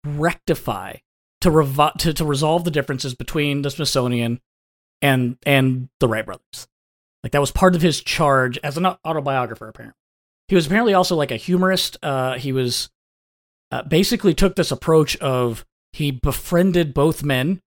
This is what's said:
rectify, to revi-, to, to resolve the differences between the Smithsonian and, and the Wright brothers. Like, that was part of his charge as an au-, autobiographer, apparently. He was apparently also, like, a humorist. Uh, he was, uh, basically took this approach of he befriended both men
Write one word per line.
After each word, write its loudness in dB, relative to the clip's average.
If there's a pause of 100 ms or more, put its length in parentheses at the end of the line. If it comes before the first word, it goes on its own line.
rectify, -4 (460)
to 4
revi-, 2
to, 0
to -4
resolve 0
the 0
differences -4
between -4
the -4
Smithsonian -2 (640)
and, 2
and 2 (120)
the 4
Wright -2
brothers. -16 (540)
Like, -6
that 4
was 0
part 4
of 0
his 2
charge 0
as -6
an -2
au-, -2
autobiographer, -4
apparently. -20 (520)
He 2
was 4
apparently 2
also, 2
like, -2
a -4
humorist. 0
Uh, -2
he -6
was, -2 (840)
uh, -6
basically 2
took 2
this -2
approach 2
of -2 (280)
he -2
befriended 0
both 2
men -2 (120)